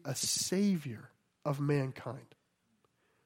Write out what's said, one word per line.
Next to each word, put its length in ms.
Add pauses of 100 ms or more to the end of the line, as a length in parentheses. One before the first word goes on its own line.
a 100
savior 960 (340)
of 160
mankind, 760 (920)